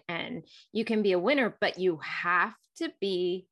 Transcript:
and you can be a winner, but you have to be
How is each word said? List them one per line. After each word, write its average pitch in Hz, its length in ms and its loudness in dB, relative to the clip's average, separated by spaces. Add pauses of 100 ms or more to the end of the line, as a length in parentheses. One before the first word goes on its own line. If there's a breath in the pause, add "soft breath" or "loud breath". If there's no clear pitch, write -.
and 170 360 -6 (280 loud breath)
you 220 120 -2
can 214 180 0
be 196 100 4
a 180 60 4
winner, 233 420 2
but 190 180 0
you 175 240 2
have 175 520 0 (220)
to 330 240 -6
be 185 520 -2